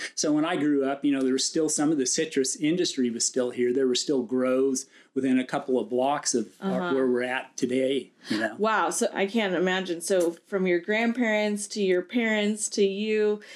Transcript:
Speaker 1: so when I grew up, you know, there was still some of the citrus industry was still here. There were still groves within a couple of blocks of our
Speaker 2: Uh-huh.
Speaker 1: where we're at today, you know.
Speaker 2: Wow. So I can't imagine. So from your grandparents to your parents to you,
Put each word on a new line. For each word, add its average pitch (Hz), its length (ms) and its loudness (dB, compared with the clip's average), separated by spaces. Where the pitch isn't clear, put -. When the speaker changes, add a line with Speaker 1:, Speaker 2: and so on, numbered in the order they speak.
Speaker 1:
so 156 180 -2
when 151 140 2
I 175 100 -2
grew 143 300 2
up, 139 180 -2
you 143 80 2
know, 135 120 0
there 131 100 2
was 131 100 0
still 156 240 0
some 151 240 0
of 160 60 2
the 131 80 0
citrus 143 500 0
industry 151 540 0
was 117 160 -2
still 123 240 -2
here. 123 240 0
There 131 140 2
were 123 80 2
still 131 260 0
groves 127 640 0
within 131 240 2
a 123 40 0
couple 131 360 -2
of 107 100 -4
blocks 131 460 0
of 110 140 0
our 190 180 -2
Speaker 2:
Uh-huh. 175 140 -2
Speaker 1:
where 131 140 2
we're 123 160 2
at 127 340 -6
today, 131 540 -2
you - 80 -2
know. - 220 -2
Speaker 2:
Wow. 208 320 2
So 220 200 -2
I 196 140 0
can't 202 300 0
imagine. 185 460 0
So 170 340 2
from 185 220 0
your 175 120 4
grandparents 214 880 0
to 214 120 -4
your 180 220 2
parents 214 640 0
to 202 160 2
you, 208 540 0